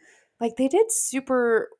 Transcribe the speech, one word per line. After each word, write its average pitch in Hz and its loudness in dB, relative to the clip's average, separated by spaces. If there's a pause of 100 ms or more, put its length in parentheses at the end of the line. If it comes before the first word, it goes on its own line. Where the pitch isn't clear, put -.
(400)
like, 233 -4
they 262 0
did 427 2
super 247 0